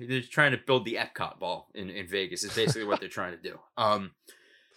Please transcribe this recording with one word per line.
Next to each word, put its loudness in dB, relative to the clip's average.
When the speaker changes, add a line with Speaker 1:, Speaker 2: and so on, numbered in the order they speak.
Speaker 1:
they're -2
trying 4
to 2
build 2
the -4
Epcot -4
ball -6
in, -10
in -10
Vegas -2
is -6
basically 2
what 0
they're -10
trying -6
to -20
do. -10
Speaker 2:
<laughs> -14
Speaker 1:
Um, 2